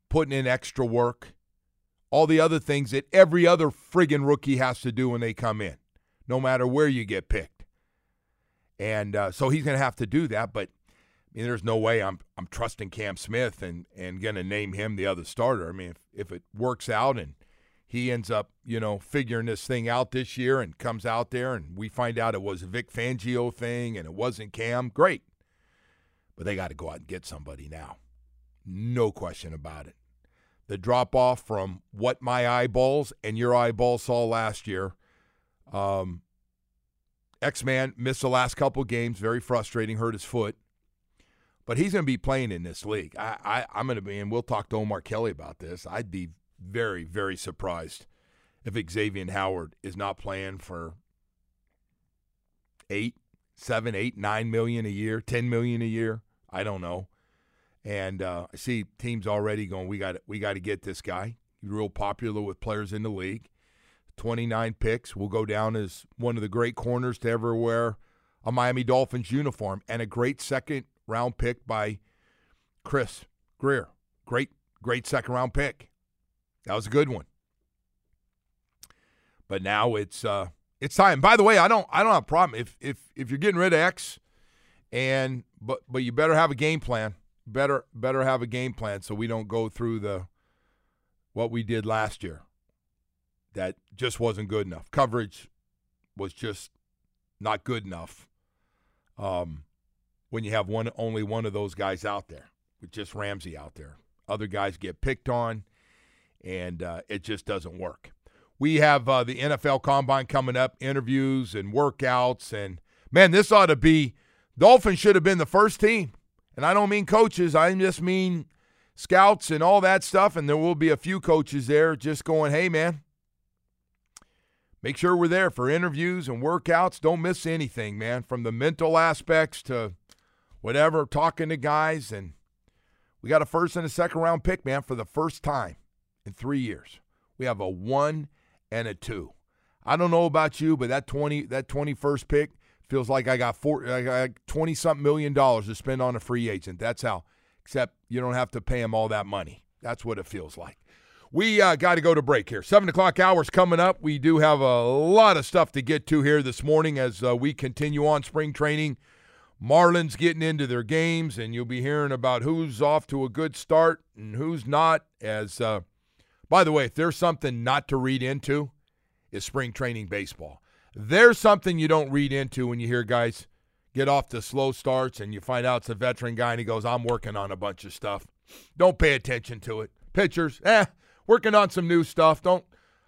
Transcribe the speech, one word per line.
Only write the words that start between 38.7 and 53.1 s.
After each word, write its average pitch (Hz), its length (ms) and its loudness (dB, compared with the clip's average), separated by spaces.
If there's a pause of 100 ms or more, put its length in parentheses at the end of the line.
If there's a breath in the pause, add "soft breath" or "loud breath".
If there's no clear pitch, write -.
games, 117 360 -4
very 113 200 -2
frustrating, 113 580 -4
hurt 113 180 -4
his 98 80 -14
foot. 110 340 -6 (1080)
But 120 100 -2
he's 180 160 0
gonna 190 100 0
be 135 140 0
playing 135 340 -2
in 87 120 -8
this 85 200 -14
league. 101 320 -8
I, 110 300 -8
I, 110 280 -4
I'm 113 120 -4
gonna 120 160 -6
be, 101 160 -10
and 101 140 -8
we'll 117 100 -2
talk 107 280 -6
to 113 80 -4
Omar 104 240 -6
Kelly 110 280 -6
about 76 300 -14
this. 87 280 -16
I'd 104 220 -10
be 90 200 -10 (300)
very, 98 440 -6
very 95 320 -6
surprised 85 720 -10 (560)
if 104 100 -10 (160)
Xavier 98 420 -4
Howard 95 520 -4
is 92 120 -12
not 98 220 -6
playing 95 400 -10
for 85 380 -14 (1900)
eight, 107 280 -6 (380)